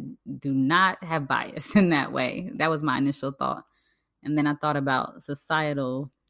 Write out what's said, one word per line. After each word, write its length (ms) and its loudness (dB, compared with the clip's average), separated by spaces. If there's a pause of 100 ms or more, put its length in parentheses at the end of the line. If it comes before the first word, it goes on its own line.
(380)
do 160 -2
not 500 4
have 240 -2
bias 480 -2
<laughs> 0 -
in 140 8
that 220 2
way." 420 -4
That 160 2
was 120 0
my 160 2
initial 340 0
thought. 320 -4 (580)
And 160 -2
then 80 2
I 80 2
thought 220 -2
about 460 -2
societal 880 -2 (200)